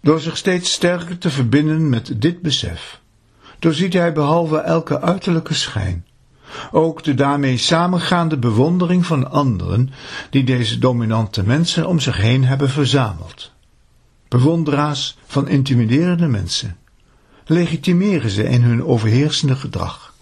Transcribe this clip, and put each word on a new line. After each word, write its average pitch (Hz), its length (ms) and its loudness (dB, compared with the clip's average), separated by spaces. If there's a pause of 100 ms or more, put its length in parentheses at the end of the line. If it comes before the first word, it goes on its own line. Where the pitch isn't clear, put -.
Door 156 180 4
zich 156 180 -6
steeds 180 340 -2
sterker 175 460 -2
te 175 120 -2
verbinden 147 600 2
met 117 320 -2
dit 175 200 0
besef, - 600 -6 (580)
doorziet 165 340 0
hij 170 200 2
behalve 156 440 0
elke 165 440 -2
uiterlijke 170 520 -2
schijn 92 520 -4 (680)
ook 160 320 0
de 147 100 0
daarmee 139 440 0
samengaande 170 800 0
bewondering 170 680 2
van 151 260 -2
anderen 117 580 0 (400)
die 135 140 2
deze 120 360 0
dominante 113 640 0
mensen 156 440 0
om 165 120 2
zich 131 180 -2
heen 120 280 2
hebben 139 240 0
verzameld. 123 800 -2 (760)
Bewonderaars 147 1000 0
van 139 220 -2
intimiderende 139 800 2
mensen 98 500 -4 (680)
legitimeren 175 840 0
ze 101 140 -2
in 120 180 2
hun 120 220 2
overheersende 131 720 2
gedrag. - 680 -10